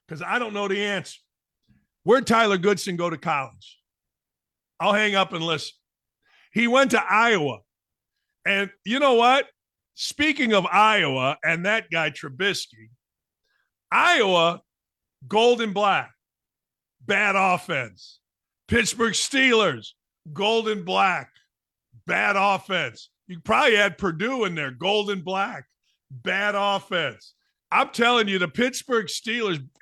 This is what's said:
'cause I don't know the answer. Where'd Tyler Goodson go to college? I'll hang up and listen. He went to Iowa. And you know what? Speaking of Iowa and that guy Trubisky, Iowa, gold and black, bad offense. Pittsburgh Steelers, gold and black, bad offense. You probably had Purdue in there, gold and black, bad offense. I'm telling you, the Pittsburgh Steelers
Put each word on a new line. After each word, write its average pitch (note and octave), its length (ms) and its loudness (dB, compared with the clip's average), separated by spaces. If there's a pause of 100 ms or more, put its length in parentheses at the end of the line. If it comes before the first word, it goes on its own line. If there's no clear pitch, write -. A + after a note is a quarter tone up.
'cause D#3 160 -14
I F#3+ 160 -2
don't A3+ 160 -6
know G3+ 140 -4
the G3 120 -2
answer. G3+ 380 -6 (840)
Where'd A#3 220 4
Tyler A3+ 320 4
Goodson F#3+ 380 0
go E3+ 160 -4
to D#3+ 80 -8
college? C3+ 640 -8 (960)
I'll F#3+ 140 2
hang G#3 240 0
up F#3+ 160 0
and E3 100 -6
listen. E3 320 -4 (800)
He A#3 160 0
went C4 240 4
to G#3+ 100 2
Iowa. F#3 560 2 (880)
And G3 240 -2 (140)
you A#3+ 160 -2
know C#4 140 4
what? B3 340 4 (460)
Speaking C#4+ 580 -2
of F#3 140 2
Iowa E3 760 2
and E3 240 -2
that G#3 240 -2
guy D#3+ 200 -2
Trubisky, C3+ 800 -6 (1000)
Iowa, G3 720 2 (640)
gold A3+ 340 4
and G#3+ 140 -4
black, F#3+ 380 0 (880)
bad G3 340 0
offense. E3+ 840 -4 (480)
Pittsburgh A3+ 460 0
Steelers, A3 720 0 (440)
gold A3 360 0
and G#3 160 -4
black, F#3 480 -2 (720)
bad G3 300 0
offense. F#3+ 720 -4 (160)
You F3 140 -16
probably A#3 340 2
had G3+ 240 2
Purdue G3+ 460 -4
in F3+ 100 -4
there, D3 160 -6
gold G3 400 -2
and F#3+ 140 -6
black, F#3+ 400 -6 (440)
bad F#3+ 480 -4
offense. F#3+ 760 -4 (400)
I'm A3+ 160 2
telling A#3 400 2
you, F#3+ 100 0
the F3+ 80 -2
Pittsburgh A#3 600 -2
Steelers A3 520 -4 (240)